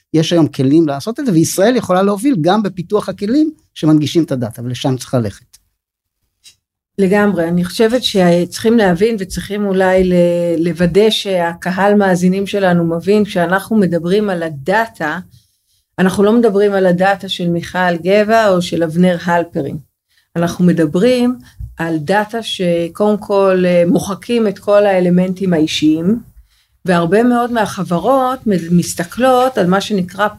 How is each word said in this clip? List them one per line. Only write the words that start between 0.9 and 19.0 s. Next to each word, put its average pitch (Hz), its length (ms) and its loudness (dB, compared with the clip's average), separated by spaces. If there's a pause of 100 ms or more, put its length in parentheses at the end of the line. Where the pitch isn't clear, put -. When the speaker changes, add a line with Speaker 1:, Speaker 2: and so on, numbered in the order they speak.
Speaker 1:
את 285 60 -4
זה, 214 60 0
וישראל 190 440 2
יכולה 185 260 0
להוביל 208 380 0
גם 190 220 2
בפיתוח 190 460 -4
הכלים 247 420 -2 (240)
שמנגישים 156 500 2
את - 80 -6
הדאטה, 120 300 -6
ולשם 127 340 -4
צריך - 180 -8
ללכת. - 440 -6 (1400)
Speaker 2:
לגמרי, 190 500 2
אני 175 160 0
חושבת 226 400 0
שצריכים 180 720 2
להבין 208 400 2
וצריכים 196 480 -6
אולי 185 380 2
ל-, 180 100 0 (440)
לוודא 175 520 2
שהקהל 185 840 0
מאזינים 190 520 2
שלנו 185 380 0
מבין, 170 400 0
כשאנחנו 185 520 -2
מדברים 185 540 0
על 175 120 -4
הדאטה, 165 760 -4 (800)
אנחנו 185 240 0
לא 208 100 4
מדברים 208 400 2
על 190 140 2
הדאטה 190 420 0
של 180 200 -6
מיכל 175 540 -2
גבע 208 480 2
או 180 120 2
של 165 200 -4
אבנר 170 420 2